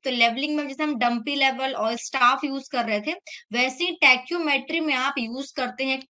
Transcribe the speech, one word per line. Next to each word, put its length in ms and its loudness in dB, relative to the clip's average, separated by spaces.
तो 60 -2
लेवलिंग 460 2
में 120 -2
जैसे 140 -6
हम 160 0
डंपी 380 0
लेवल 380 0
और 240 -2
स्टाफ 460 2
यूज़ 280 -4
कर 140 0
रहे 140 0
थे, 120 -4
वैसे 320 0
ही 60 0
टैक्योमेट्री 760 2
में 140 0
आप 240 0
यूज़ 380 -6
करते 280 -2
हैं 140 0
एक 140 -12